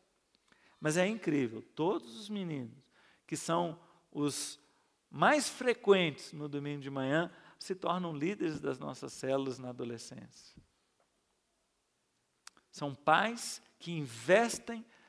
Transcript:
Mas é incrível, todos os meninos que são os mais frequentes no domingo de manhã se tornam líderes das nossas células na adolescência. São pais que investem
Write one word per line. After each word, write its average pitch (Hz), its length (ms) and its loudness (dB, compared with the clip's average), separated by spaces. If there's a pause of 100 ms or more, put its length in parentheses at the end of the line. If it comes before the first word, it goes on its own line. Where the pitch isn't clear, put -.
(800)
Mas 151 180 2
é 180 100 4
incrível, 143 560 0 (120)
todos 226 440 -2
os 208 100 -14
meninos 151 500 -6 (480)
que 147 100 -6
são 170 420 0 (320)
os - 480 -2 (520)
mais 226 380 4
frequentes 196 840 2
no 147 160 -8
domingo 143 320 -6
de 139 80 -8
manhã 139 420 2 (280)
se - 160 -6
tornam 175 420 -2
líderes 156 440 -2
das 139 180 -4
nossas 139 340 -10
células 135 460 -2
na 127 120 -10
adolescência. 120 840 -12 (2250)
São 143 240 -6
pais 202 640 2 (180)
que - 120 -10
investem 170 960 2 (220)